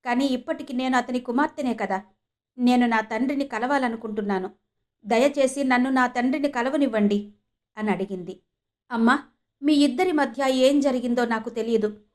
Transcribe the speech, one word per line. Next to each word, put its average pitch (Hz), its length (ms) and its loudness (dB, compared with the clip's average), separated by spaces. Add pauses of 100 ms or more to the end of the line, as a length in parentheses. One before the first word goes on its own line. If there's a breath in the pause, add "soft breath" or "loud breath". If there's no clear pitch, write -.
కానీ 254 200 0
ఇప్పటికి 269 480 -4
నేను 254 240 0
అతని 247 220 -2
కుమార్తెనే 254 540 0
కదా, 196 280 -4 (560)
నేను 247 300 4
నా 226 140 2
తండ్రిని 269 460 -4
కలవాలనుకుంటున్నాను, 220 1040 -4 (540)
దయచేసి 262 580 2
నన్ను 254 260 2
నా 254 180 2
తండ్రిని 262 440 -2
కలవనివ్వండి" 233 800 0 (460)
అని 214 140 -2
అడిగింది. 185 480 -6 (520)
"అమ్మా, 240 280 2 (440)
మీ 302 100 2
ఇద్దరి 285 380 2
మధ్య 277 380 -2
ఏం 262 300 4
జరిగిందో 247 460 0
నాకు 226 240 -4
తెలియదు 220 480 -2 (180)